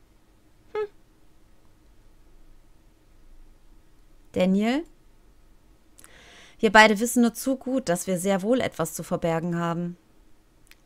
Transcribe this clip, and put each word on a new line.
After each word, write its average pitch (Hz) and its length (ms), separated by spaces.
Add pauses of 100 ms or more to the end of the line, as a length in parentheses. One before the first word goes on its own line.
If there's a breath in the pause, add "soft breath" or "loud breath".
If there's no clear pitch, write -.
(720)
Hm. 415 140 (3500)
Daniel? 208 520 (1800 soft breath)
Wir 220 120
beide 214 280
wissen 233 220
nur 226 120
zu 269 220
gut, 262 340
dass 175 160
wir 180 140
sehr 190 220
wohl 233 180
etwas - 340
zu 170 100
verbergen 170 540
haben. 170 400 (880)